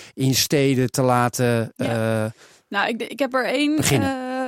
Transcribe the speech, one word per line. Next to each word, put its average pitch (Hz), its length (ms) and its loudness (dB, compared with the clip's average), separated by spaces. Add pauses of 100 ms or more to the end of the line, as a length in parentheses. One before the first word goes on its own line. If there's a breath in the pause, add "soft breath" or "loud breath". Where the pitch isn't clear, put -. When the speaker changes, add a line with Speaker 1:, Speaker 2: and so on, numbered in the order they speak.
(140 loud breath)
Speaker 1:
in 131 200 2
steden 135 560 2
te - 120 0
laten, 123 760 2
Speaker 2:
Ja. 113 480 0
Speaker 1:
eh, 110 60 -4 (380 soft breath)
Speaker 2:
Nou, 202 200 -2
ik, 226 140 -4
ik - 160 -10
heb 262 160 -2
er 254 100 0
één, 294 320 0
Speaker 1:
beginnen. - 320 0 (400)